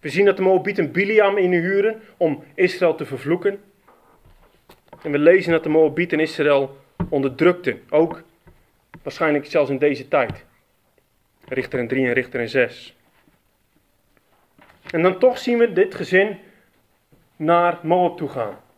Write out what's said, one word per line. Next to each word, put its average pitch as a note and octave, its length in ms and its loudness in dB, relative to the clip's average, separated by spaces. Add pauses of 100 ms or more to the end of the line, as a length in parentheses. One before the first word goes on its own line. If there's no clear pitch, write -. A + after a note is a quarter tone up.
We D#3 80 -10
zien E3+ 160 2
dat F#3+ 120 4
de G3 60 -4
Moabieten F#3+ 500 0
Biliam G3+ 440 2
inhuren G3 640 0 (160)
om E3 280 -2 (100)
Israël F3+ 400 0
te D3+ 100 -10
vervloeken. E3 560 -4 (1400)
En D#3 80 -8
we C#3+ 80 0
lezen E3+ 340 4
dat D#3+ 100 0
de D#3+ 60 -6
Moabieten D#3 520 2
Israël C#3+ 560 0 (320)
onderdrukten, C#3 800 -2
ook D#3+ 320 0 (800)
waarschijnlijk D3 440 -2
zelfs D3 240 -2
in C#3 80 -4
deze C#3+ 300 -2
tijd. B2+ 360 -2 (1040)
Richter B2+ 300 -6
in A#2+ 100 -6
drie C3 180 0
en A#2+ 60 0
Richter B2 280 -4
in A#2 80 -6
zes. - 480 -4 (1900)
En E3 120 -2
dan F#3 160 2
toch B3+ 200 2
zien A#3+ 200 -2
we A#3 140 2
dit F#3+ 220 0
gezin F#3+ 440 0 (1000)
naar E3+ 460 2
Moab F3 340 0
toe D3+ 120 -8
gaan. A2+ 320 -8 (180)